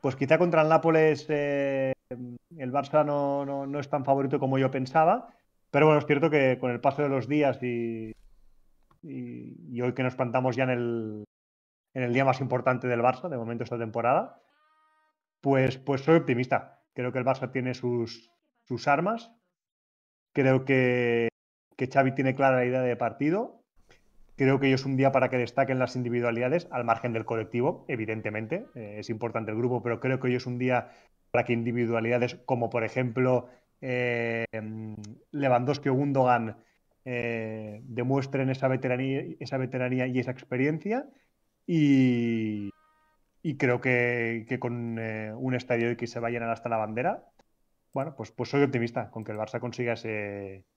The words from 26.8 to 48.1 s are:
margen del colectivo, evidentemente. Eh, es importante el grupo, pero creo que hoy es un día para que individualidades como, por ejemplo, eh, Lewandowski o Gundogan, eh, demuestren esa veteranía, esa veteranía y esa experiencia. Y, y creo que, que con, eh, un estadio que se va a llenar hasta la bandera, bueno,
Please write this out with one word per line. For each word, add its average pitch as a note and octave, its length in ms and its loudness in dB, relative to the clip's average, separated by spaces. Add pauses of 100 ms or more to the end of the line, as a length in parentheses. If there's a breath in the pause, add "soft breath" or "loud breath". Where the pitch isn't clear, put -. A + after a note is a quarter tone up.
margen A#2 280 0
del A2+ 120 -4
colectivo, A#2+ 640 -2
evidentemente. A2 880 -6
Eh, G#2+ 240 -14
es G#2 120 -12
importante A2 420 -4
el G#2+ 40 -4
grupo, A#2+ 240 -2
pero A#2 200 -4
creo C3 180 -2
que C3 80 -4
hoy B2 80 0
es B2 120 -4
un B2 120 -6
día B2 300 0 (420 loud breath)
para A#2+ 140 2
que B2 80 -2
individualidades A#2 840 0 (100)
como, A#2+ 240 -2
por A#2 140 -2
ejemplo, B2+ 680 0 (320 loud breath)
eh, A#2+ 640 -2 (840)
Lewandowski C#3 580 0
o C3 60 2
Gundogan, B2+ 600 2 (480 soft breath)
eh, A2+ 800 -6
demuestren C3 640 -2
esa C3+ 160 -2
veteranía, C3 560 0 (160)
esa C3+ 180 -8
veteranía B2+ 520 -2
y B2+ 100 0
esa B2+ 140 -2
experiencia. D#3 760 -2 (600 soft breath)
Y, A#2 1040 2 (720)
y D3 140 -4
creo B2 240 2
que, A#2+ 680 0
que B2+ 100 -2
con, A#2 400 -6
eh, A2 380 -8
un C3 180 -4
estadio A#2+ 420 0
que A#2+ 100 -6
se A#2 140 -8
va A#2 80 -4
a - 20 -2
llenar A#2 200 -4
hasta A#2 180 -4
la A2+ 80 0
bandera, A2+ 480 -4 (680)
bueno, C#3+ 240 -6